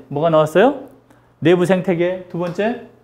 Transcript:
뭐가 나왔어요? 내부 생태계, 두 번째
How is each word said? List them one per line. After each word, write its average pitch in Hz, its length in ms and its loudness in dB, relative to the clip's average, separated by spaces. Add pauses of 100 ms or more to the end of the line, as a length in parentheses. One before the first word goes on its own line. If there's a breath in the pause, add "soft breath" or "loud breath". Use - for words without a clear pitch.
뭐가 147 220 -2
나왔어요? 165 560 2 (540 soft breath)
내부 175 260 2
생태계, 180 640 -2
두 170 100 -10
번째 196 440 -6 (200)